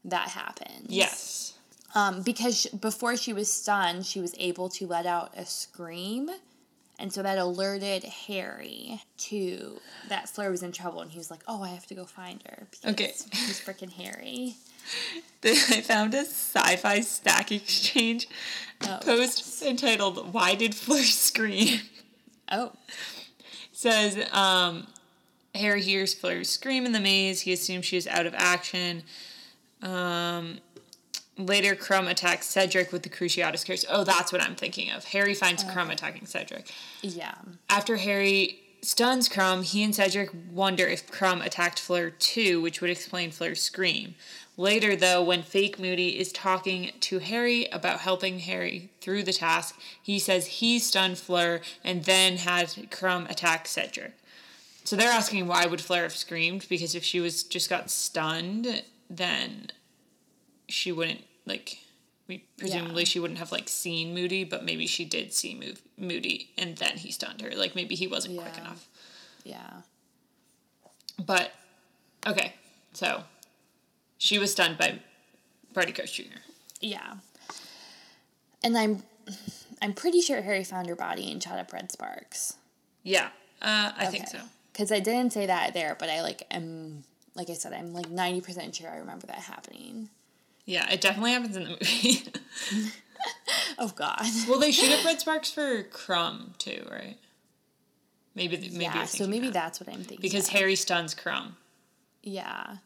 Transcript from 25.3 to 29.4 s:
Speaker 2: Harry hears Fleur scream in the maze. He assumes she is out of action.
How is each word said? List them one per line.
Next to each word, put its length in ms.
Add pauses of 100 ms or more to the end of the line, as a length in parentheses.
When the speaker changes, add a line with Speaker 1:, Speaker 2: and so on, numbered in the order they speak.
Speaker 2:
Harry 280
hears 320
Fleur 280
scream 440
in 60
the 80
maze. 420
He 100
assumes 340
she 100
is 120
out 180
of 80
action. 680 (800)